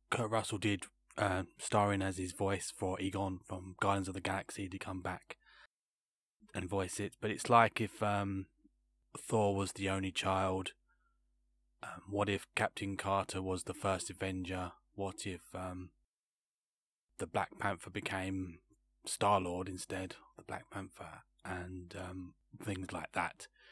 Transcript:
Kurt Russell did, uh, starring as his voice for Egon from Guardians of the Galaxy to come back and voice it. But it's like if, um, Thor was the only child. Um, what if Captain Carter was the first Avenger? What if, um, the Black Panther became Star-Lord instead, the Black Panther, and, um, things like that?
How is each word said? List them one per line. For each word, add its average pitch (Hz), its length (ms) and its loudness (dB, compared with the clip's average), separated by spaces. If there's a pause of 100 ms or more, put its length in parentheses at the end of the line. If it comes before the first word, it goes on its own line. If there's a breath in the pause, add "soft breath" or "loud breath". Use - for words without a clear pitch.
(100)
Kurt 113 200 2
Russell 113 260 2
did, 101 280 2 (340)
uh, 95 240 4 (160)
starring 101 420 4
as 95 160 0
his 92 160 -4
voice 98 420 0
for 95 240 -2
Egon 95 480 0
from 92 320 -8
Guardians 98 300 2
of 92 60 -6
the 92 80 -6
Galaxy 98 440 -2
to 90 120 -8
come 95 240 -6
back - 340 -6 (1160 loud breath)
and 92 160 -4
voice 95 280 0
it. 101 220 -4
But 110 100 0
it's 98 200 -2
like 117 320 10
if, - 200 -4
um, 98 440 0 (680)
Thor 104 380 4
was 98 180 0
the 98 180 0
only 95 200 0
child. 95 640 2 (1080)
Um, - 260 -12
what 101 220 2
if 98 160 0 (100)
Captain 98 400 0
Carter 98 460 0
was 92 220 -2
the 92 100 -4
first - 340 0
Avenger? 92 640 -4 (220)
What 98 320 -4
if, 92 160 -6 (120)
um, 92 360 -6 (1300)
the - 80 -6
Black - 320 0
Panther 95 320 -2
became 95 680 -4 (440)
Star-Lord 92 640 2
instead, 92 480 -6 (220)
the - 60 -20
Black - 260 -8
Panther, - 540 -12 (200)
and, 90 500 -8
um, 92 400 -8 (300)
things 95 280 -4
like - 200 -6
that? - 340 -2 (260 loud breath)